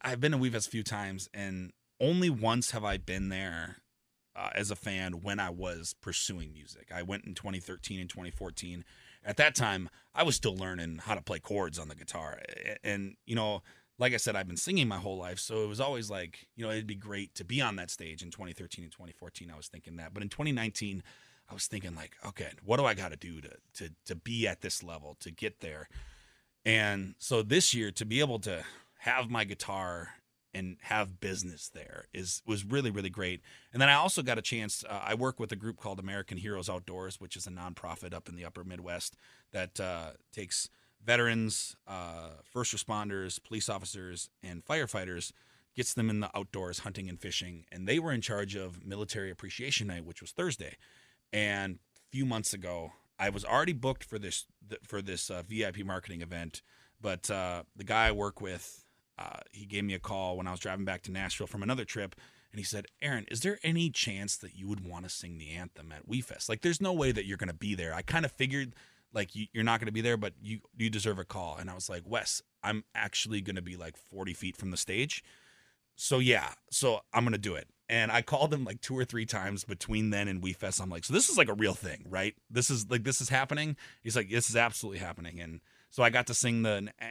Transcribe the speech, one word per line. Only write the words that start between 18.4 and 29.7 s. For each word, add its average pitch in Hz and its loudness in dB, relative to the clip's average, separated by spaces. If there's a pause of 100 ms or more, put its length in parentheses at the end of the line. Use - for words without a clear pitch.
thirteen 87 -12
and 78 -14
twenty 85 -16
fourteen. 85 -14
I 78 -14
was 76 -14
thinking 85 -14
that. 82 -10
But 101 -6
in 101 -6
twenty 147 0
nineteen, 104 -2 (460)
I - -14
was 95 -2
thinking, 98 -6
like, 78 -12 (100)
"Okay, 82 -6 (120)
what 113 4
do 143 6
I 110 6
gotta 90 -4
do 82 -10
to, 73 -14 (240)
to, 82 -8 (160)
to 98 -4
be 113 0
at 90 0
this - -4
level, 76 -10
to 87 -10
get 104 -4
there?" 78 -10 (760)
And 104 4
so 117 2
this 139 6
year, 107 0
to - -4
be 110 2
able 131 2
to 92 -4 (340)
have 123 0
my 113 2
guitar 95 -4 (420)